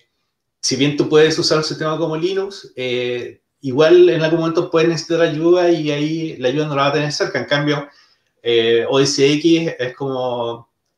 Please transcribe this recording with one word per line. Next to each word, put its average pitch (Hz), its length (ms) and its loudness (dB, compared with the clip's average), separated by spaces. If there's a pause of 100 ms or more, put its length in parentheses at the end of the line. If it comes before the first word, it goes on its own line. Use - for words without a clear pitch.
(600)
si - 180 -4
bien 143 200 0
tú 123 100 0
puedes 156 300 4
usar 160 220 0
un 156 40 -4
sistema 156 340 -6
como 160 200 -4
Linux, 190 580 -6
eh, 123 680 -6 (200)
igual 170 480 6
en 165 140 0
algún 160 160 2
momento 165 320 -2
puedes 165 180 2
necesitar 165 320 -2
ayuda 170 480 2
y 156 220 0
ahí 156 460 -4
la 127 100 -2
ayuda 151 200 -2
no 147 80 -6
la 139 80 0
va 143 40 2
a 139 60 0
tener 147 180 -2
cerca. 143 280 -4
En 120 60 -6
cambio, 147 420 -2 (540)
eh, 117 480 2
O 135 100 2
S 139 240 2 (100)
X 165 440 2
es 123 180 -6
como, 123 720 -6 (280)